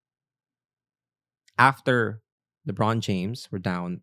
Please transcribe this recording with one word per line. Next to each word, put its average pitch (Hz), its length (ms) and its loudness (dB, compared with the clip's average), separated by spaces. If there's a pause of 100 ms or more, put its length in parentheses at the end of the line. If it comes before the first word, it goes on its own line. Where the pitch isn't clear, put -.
(1600)
After 120 640 2 (460)
LeBron 110 340 0
James 101 500 -4
were 101 80 -6
down 90 440 -6